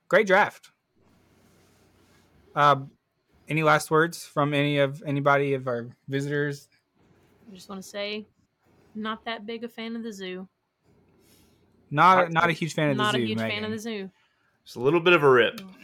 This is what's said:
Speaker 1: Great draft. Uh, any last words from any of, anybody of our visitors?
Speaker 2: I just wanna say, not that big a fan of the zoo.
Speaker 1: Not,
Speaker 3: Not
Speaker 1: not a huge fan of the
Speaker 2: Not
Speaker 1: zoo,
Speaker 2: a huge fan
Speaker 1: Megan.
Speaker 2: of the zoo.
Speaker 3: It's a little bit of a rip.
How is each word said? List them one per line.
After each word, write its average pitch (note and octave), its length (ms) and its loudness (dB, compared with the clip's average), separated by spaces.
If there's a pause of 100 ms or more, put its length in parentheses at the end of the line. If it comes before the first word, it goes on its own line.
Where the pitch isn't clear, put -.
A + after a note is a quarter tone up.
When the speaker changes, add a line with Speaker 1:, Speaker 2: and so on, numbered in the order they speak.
Speaker 1:
Great G#3 180 4
draft. F#3+ 440 2 (1800)
Uh, D3 260 4 (640)
any D3+ 140 -2
last D3+ 300 2
words E3 340 0
from D3 300 -2
any C#3+ 240 0
of, C#3+ 260 -2
anybody C#3 480 0
of C3 140 -6
our A#2+ 200 -6 (200)
visitors? C#3+ 600 -4 (800)
Speaker 2:
I G3 60 -20
just F3+ 140 -20
wanna F#3+ 140 -14
say, G#3 420 -10 (680)
not A3 320 -10
that A3+ 200 -10
big A3+ 180 -12
a A#3+ 60 -12
fan A3+ 260 -12
of A#3 80 -10
the A#3 80 -10
zoo. F#3 380 -12 (1400)
Speaker 1:
Not, E3+ 280 4
Speaker 3:
Not F3 160 2
Speaker 1:
not E3 160 2
a - 20 0
huge D#3+ 220 -4
fan D3+ 160 0
of C#3+ 80 0
the G#3+ 60 -2
Speaker 2:
Not G#3+ 120 0
Speaker 1:
zoo, - 60 -2
Speaker 2:
a - 40 -2
huge A3 120 -4
fan A3 100 -4
Speaker 1:
Megan. G#3 180 -6
Speaker 2:
of G#3+ 60 -8
the A3 80 -8
zoo. G#3 320 -10 (540)
Speaker 3:
It's - 100 -20
a A2+ 60 -10
little D3+ 180 2
bit F3 140 4
of D#3 100 4
a C#3+ 60 6
rip. A#2+ 320 4 (220)